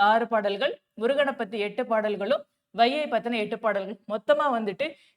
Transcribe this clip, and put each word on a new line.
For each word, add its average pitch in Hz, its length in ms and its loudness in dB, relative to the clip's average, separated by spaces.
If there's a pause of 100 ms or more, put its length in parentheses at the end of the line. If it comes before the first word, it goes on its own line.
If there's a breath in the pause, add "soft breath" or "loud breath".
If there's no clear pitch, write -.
ஆறு 220 240 4
பாடல்கள், 214 480 0 (200)
முருகனை 277 380 0
பத்தி 226 260 -6
எட்டு 254 280 -2
பாடல்களும், 214 580 0 (300)
வையை 254 300 2
பத்தின 233 340 -2
எட்டு 247 200 -4
பாடல்கள், 196 400 -2 (100)
மொத்தமா 294 420 2
வந்துட்டு 220 360 -2 (300 soft breath)